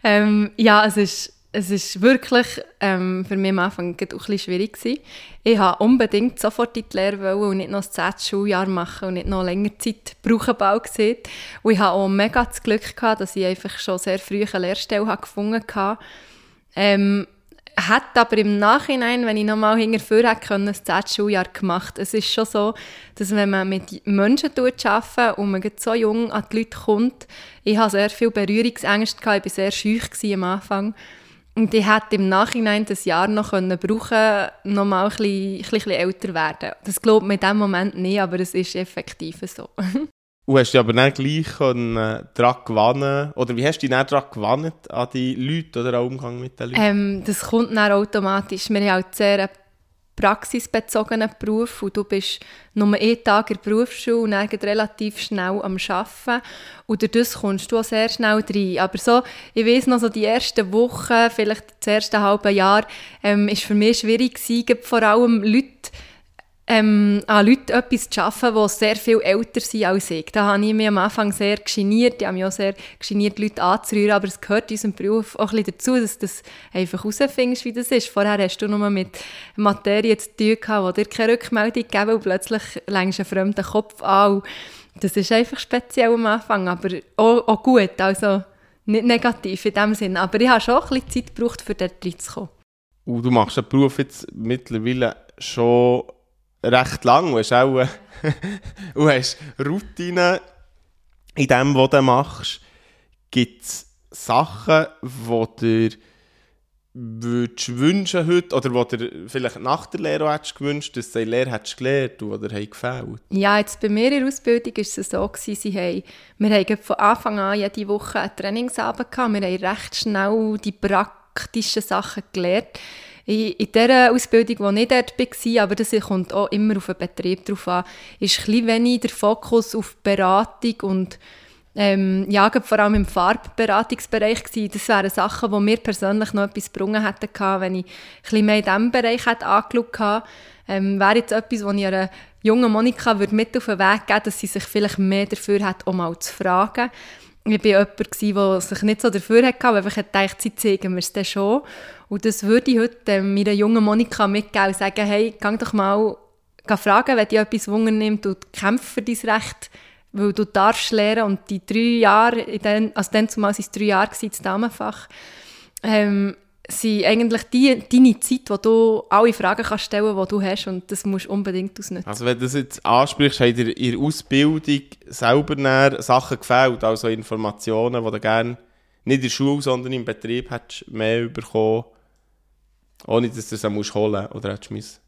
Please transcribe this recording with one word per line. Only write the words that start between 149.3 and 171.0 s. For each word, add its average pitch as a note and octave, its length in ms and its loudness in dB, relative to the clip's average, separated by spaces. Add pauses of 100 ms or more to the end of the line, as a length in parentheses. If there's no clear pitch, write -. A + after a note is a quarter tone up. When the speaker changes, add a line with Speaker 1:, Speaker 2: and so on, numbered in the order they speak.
Speaker 1:
hatte, B3 220 0
aber G#3+ 100 4
einfach G3 180 -4
hat G#3 160 -6
gedacht, G3 280 0
sie G#3+ 140 -6
zeigen F#3+ 400 0
mir F3+ 60 -4
es - 120 -8
dann G3 140 -4
schon. G#3 360 0 (460)
Und G3+ 160 -6
das G#3+ 200 0
würde A#3+ 260 4
ich A#3 80 4
heute, A#3 200 -2 (100)
ähm, G3 260 2
meiner G3+ 180 2
jungen G#3+ 300 4
Monika G#3+ 440 2
mitgeben G3+ 420 0
und F#3+ 80 -2
sagen, G3 300 -2
hey, G#3+ 320 0
geh G#3+ 180 -2
doch A3+ 160 -6
mal, G#3 440 2 (500)
geh G#3+ 100 2
fragen, A#3 400 4
wenn G#3+ 120 2
dich G#3+ 100 2
etwas G#3+ 300 -2
Wunder A3 220 2
nimmt G#3+ 340 0
und - 280 -6
kämpf A3 300 0
für - 200 -6
dein A3+ 140 -2
Recht, - 540 -2 (420)
weil G3+ 200 0
du G#3 120 0
darfst G#3 480 2
lernen. A3 320 2
Und G3 160 -2 (100)
die G3 140 -8
drei A#3 340 0
Jahre, A3+ 420 6
in A3 220 -8
den, G#3+ 340 0
also G3 160 -4
dann A3 160 2
zumal G#3 240 0
waren - 60 -4
es - 120 -10
drei G#3 140 -4
Jahre G3+ 240 2
gewesen, - 220 -10
das - 120 -14
Damenfach, G#3+ 640 -4 (760)
ähm, G3+ 540 0 (300)
sind G#3+ 380 -2
eigentlich A3+ 380 2 (100)
die, C4 300 4 (100)
deine B3 280 8
Zeit, - 280 -4
wo G3+ 80 -2
du A3+ 540 4
alle A3 240 6
Fragen G3+ 300 -2
kannst G#3 200 -4
stellen, G#3 320 -2
die F#3+ 120 -2
du G3+ 120 -2
hast, F#3+ 260 -4
und F#3 240 -8
das F#3+ 140 -8